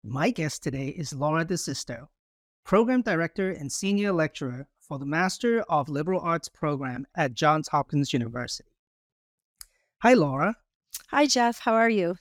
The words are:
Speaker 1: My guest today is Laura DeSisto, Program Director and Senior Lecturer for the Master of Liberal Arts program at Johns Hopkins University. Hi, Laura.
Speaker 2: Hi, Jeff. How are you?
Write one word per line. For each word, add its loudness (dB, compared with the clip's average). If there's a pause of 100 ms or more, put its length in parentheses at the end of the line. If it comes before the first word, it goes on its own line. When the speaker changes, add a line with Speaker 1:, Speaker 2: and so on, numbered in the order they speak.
Speaker 1:
My -2
guest -4
today -6
is -8
Laura 0
DeSisto, -6 (560)
Program 4
Director -2
and -8
Senior 0
Lecturer -2 (140)
for -10
the -8
Master 0
of 2
Liberal 0
Arts -2
program -4
at 0
Johns 2
Hopkins 0
University. -4 (1300)
Hi, 8
Laura. 2 (540)
Speaker 2:
Hi, 4
Jeff. 2
How 0
are 4
you? 0